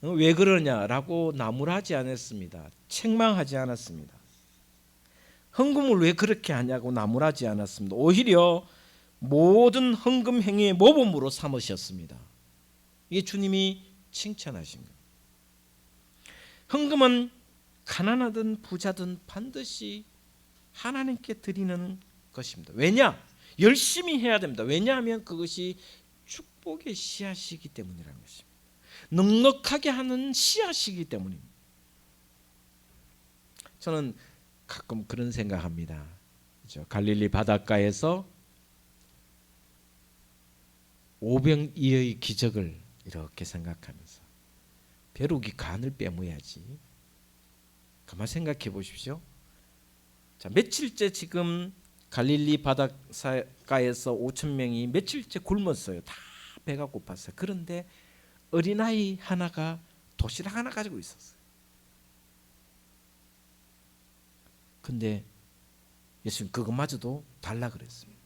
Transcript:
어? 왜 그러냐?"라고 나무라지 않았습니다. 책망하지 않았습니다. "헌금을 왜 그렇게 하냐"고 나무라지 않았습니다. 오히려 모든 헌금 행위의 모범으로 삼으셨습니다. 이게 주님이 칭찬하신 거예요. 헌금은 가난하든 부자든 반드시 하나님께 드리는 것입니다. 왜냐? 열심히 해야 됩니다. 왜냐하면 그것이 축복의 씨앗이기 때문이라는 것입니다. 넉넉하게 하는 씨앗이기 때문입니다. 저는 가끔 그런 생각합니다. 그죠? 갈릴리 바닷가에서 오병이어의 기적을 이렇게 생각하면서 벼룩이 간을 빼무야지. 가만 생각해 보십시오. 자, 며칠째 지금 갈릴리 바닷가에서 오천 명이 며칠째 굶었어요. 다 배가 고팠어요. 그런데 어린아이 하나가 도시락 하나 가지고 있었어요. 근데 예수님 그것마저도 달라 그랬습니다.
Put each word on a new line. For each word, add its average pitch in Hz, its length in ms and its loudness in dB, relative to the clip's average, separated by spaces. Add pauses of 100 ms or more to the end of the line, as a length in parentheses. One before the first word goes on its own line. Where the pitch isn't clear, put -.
어? 143 80 -6
왜 160 240 6
그러냐?"라고 160 1000 2
나무라지 143 600 -2
않았습니다. 101 760 -8 (160)
책망하지 214 720 2
않았습니다. 113 560 -8 (1400)
"헌금을 269 420 4
왜 165 140 6
그렇게 208 400 0
하냐"고 123 380 -2
나무라지 123 560 2
않았습니다. 101 480 -4
오히려 175 720 6 (520)
모든 208 760 6
헌금 247 480 2
행위의 202 320 4
모범으로 190 560 8
삼으셨습니다. 95 880 -8 (920)
이게 190 140 -2
주님이 190 600 -2 (280)
칭찬하신 123 720 -10
거예요. - 100 -20 (1800)
헌금은 269 560 4 (560)
가난하든 220 760 0
부자든 180 680 -6
반드시 214 800 -12 (680)
하나님께 254 640 -6
드리는 185 640 -4 (320)
것입니다. 85 440 -14
왜냐? 190 460 6 (380)
열심히 285 600 6
해야 226 200 4
됩니다. 131 240 -4
왜냐하면 226 640 0
그것이 180 520 -6 (840)
축복의 311 340 -10
씨앗이기 185 760 -10
때문이라는 85 500 -14
것입니다. - 320 -20 (580)
넉넉하게 254 800 4
하는 262 420 -4
씨앗이기 254 760 -2
때문입니다. 92 460 -10 (2250)
저는 151 360 -4 (520)
가끔 - 400 -10
그런 120 240 -6
생각합니다. 85 760 -6 (540)
그죠? - 260 -16
갈릴리 104 420 0
바닷가에서 107 1000 0 (3000)
오병이어의 131 1000 2
기적을 101 600 -4 (260)
이렇게 80 380 -12
생각하면서 - 800 -14 (920)
벼룩이 127 440 -4
간을 117 400 -8
빼무야지. 85 680 -10 (1400)
가만 98 220 -10
생각해 147 440 -6
보십시오. 131 500 -10 (1160)
자, - 120 -16
며칠째 214 600 0
지금 175 600 -4 (360)
갈릴리 147 520 2
바닷가에서 131 1500 -2
오천 135 420 -6
명이 120 320 -2
며칠째 196 520 -4
굶었어요. 175 600 -4
다 - 120 -18 (520)
배가 143 220 -6
고팠어요. - 480 -14
그런데 175 520 -8 (640)
어린아이 208 720 0
하나가 165 580 -4 (380)
도시락 - 380 -4
하나 240 140 -6
가지고 208 300 -8
있었어요. - 400 -20 (3500)
근데 110 420 -4 (1000)
예수님 107 260 -8
그것마저도 123 720 -6 (160)
달라 120 300 -8
그랬습니다. - 560 -20